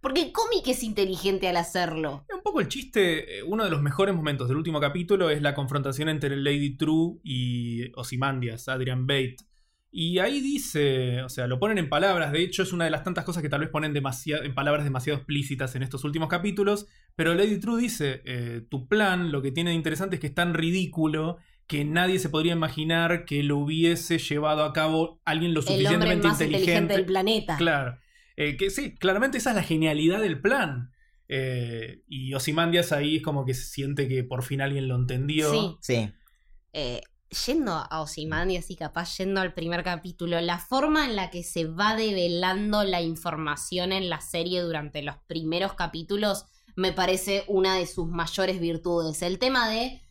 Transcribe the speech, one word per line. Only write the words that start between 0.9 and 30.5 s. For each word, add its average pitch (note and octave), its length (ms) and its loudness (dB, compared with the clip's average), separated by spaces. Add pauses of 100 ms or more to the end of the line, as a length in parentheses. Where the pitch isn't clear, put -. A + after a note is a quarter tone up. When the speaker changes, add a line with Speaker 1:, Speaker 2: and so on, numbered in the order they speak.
Speaker 1:
al F3+ 100 2
hacerlo. D#3+ 720 -2
Speaker 2:
Es G4+ 80 -8
un F#4+ 60 -10
poco E4 180 0
el E3+ 80 0
chiste, E3+ 680 0
eh, G2+ 40 -10
uno G#3+ 220 -2
de F#3+ 60 0
los C#3+ 120 2
mejores F#3+ 320 2
momentos C#3+ 340 0
del C3 80 2
último D#3+ 240 -2
capítulo F3 500 2
es D3 120 0
la C#3+ 120 2
confrontación C#3 540 -2
entre C#3+ 280 0
Lady C#3+ 400 0
True D#3+ 460 2
y B2 720 -4
Ozymandias, B2+ 760 -4
Adrian B2+ 380 -2
Bate. C3+ 300 2 (560)
Y E3+ 280 0
ahí C4+ 200 2
dice, C#3 840 0
o B2+ 60 -8
sea, B2 200 -4
lo B2+ 100 0
ponen G#3 180 2
en E3 120 0
palabras, E3 440 2
de D#3+ 120 2
hecho F#3+ 180 -2
es F#3 100 -2
una E3+ 120 0
de D#3+ 80 2
las D3 100 -2
tantas F3 220 -4
cosas E3+ 180 -4
que D3+ 60 -2
tal C#3+ 120 0
vez D#3 100 -2
ponen D3+ 220 -2
demasiado, C#3+ 520 -4
en C#3 100 -4
palabras D3 300 2
demasiado C#3 340 -2
explícitas C3+ 560 -4
en C3 80 -2
estos C3 220 -6
últimos D3+ 240 -2
capítulos, G3+ 580 0 (300)
pero E3 180 2
Lady G3+ 240 4
True A3+ 240 0
dice, D3 420 -2
eh, A#2+ 460 -6
"Tu C3 160 -6
plan, F#3 460 2
lo C#3 100 -2
que C3+ 80 -2
tiene E3 200 0
de E3+ 60 2
interesante E3 400 -2
es - 40 -4
que D3+ 80 -4
es B2+ 60 -8
tan F3 200 0
ridículo D#3+ 840 0 (280)
que D3 180 -2
nadie F3+ 360 2
se E3+ 80 -2
podría D#3 240 2
imaginar E3 720 0
que C#3+ 180 -2
lo C#3+ 160 2
hubiese E3 600 2
llevado D3+ 460 0
a D3+ 80 -2
cabo D#3+ 520 2
alguien D#3+ 300 2
lo D#3 60 2
Speaker 1:
El - 60 -2
hombre G3 100 2
Speaker 2:
suficientemente E3+ 520 4
Speaker 1:
más D#3+ 120 2
inteligente E3 300 2
Speaker 2:
inteligente". E3 240 4
Speaker 1:
del F#3+ 120 4
planeta. F#3+ 500 2
Speaker 2:
Claro. C#3+ 420 0 (380)
Eh, D3 200 -2
que G3 140 0
sí, C#4 240 -4
claramente A#3 440 2
esa B3+ 120 0
es A3 60 2
la F3+ 80 2
genialidad D#3+ 560 4
del F#3+ 200 0
plan. F#3 520 0 (360)